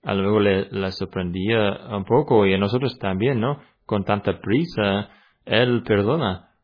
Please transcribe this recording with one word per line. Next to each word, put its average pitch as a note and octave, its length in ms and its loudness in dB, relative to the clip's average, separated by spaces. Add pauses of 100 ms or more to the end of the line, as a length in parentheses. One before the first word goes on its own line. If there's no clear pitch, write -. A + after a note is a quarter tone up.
a - 100 -4
lo G2 100 0
mejor G#2 180 2
le, G2 300 2
la G2 200 -4
sorprendía G2 880 -2 (120)
un G2+ 140 -6
poco, A#2+ 400 4
y F#2+ 80 4
a F#2+ 40 2
nosotros A2+ 400 -2
también, G#2+ 420 -2
¿no? C#3 220 -2 (240)
Con G2+ 180 -2
tanta G2+ 380 -2
prisa, G#2 680 0 (360)
él A#2+ 400 2
perdona. G#2 640 0 (140)